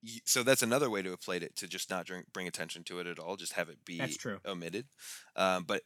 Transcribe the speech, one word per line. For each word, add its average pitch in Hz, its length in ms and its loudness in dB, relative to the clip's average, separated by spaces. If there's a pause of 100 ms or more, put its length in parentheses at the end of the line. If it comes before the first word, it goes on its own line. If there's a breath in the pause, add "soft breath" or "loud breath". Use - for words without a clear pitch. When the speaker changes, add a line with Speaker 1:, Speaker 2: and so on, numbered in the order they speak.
Speaker 1:
y-, 113 200 -10
so 127 200 4
that's 127 180 8
another 127 260 6
way 104 140 2
to 92 80 -2
have 90 120 -6
played 90 200 0
it, 82 140 -6
to 98 120 -6
just 90 220 -6
not 90 160 -2
drink, 90 260 -8
bring 95 160 -6
attention 85 360 -6
to 90 160 -8
it 87 80 -4
at 85 100 -6
all, 82 180 -6
just 92 180 -8
have 85 160 0
it 78 160 -18
be 87 120 -6
Speaker 2:
That's 127 200 -2
true. 101 280 -6
Speaker 1:
omitted. 92 400 -4 (500 loud breath)
Um, 92 280 4
but 98 220 0